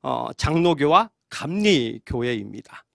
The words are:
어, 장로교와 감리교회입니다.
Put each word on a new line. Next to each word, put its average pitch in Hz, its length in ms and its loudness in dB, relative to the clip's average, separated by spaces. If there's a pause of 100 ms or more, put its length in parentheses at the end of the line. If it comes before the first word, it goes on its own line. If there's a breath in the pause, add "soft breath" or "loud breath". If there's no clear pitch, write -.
어, 123 340 -6
장로교와 165 760 2 (180)
감리교회입니다. 120 1600 -2